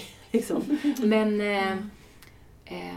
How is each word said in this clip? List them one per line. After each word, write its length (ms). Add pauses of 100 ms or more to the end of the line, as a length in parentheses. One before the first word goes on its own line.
(160)
<laughs> 160
liksom. 300 (420)
Men, 380
eh, 300 (960)
eh, 320